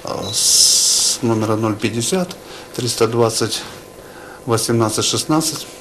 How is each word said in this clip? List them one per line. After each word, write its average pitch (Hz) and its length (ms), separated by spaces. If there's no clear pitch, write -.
э, - 40
с - 880
номера 110 340
ноль 107 200
пятьдесят 120 600
триста 117 340
двадцать 117 540
восемнадцать 113 600
шестнадцать. 156 640